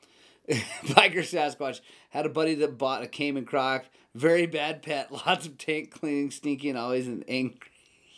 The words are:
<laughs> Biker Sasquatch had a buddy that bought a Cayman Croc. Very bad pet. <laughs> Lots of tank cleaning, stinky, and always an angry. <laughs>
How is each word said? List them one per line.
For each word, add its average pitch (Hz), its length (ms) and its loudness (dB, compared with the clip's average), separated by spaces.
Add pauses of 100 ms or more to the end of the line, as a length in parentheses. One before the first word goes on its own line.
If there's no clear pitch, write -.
(180)
<laughs> - 320 -18
Biker 160 760 4
Sasquatch 147 560 -2 (280)
had 151 160 -2
a 156 40 0
buddy 160 260 2
that 143 220 0
bought 131 260 0
a 120 40 -8
Cayman 139 380 -2
Croc. 131 400 0 (300)
Very 170 300 6
bad 151 360 -2
pet. 139 300 -4
<laughs> 131 140 -8
Lots 175 200 2
of 139 120 -14
tank 156 340 -4
cleaning, 143 400 -2
stinky, 143 380 -4
and 127 80 -4
always 127 300 0
an 117 200 -6
angry. 127 360 -2
<laughs> - 60 -20 (480)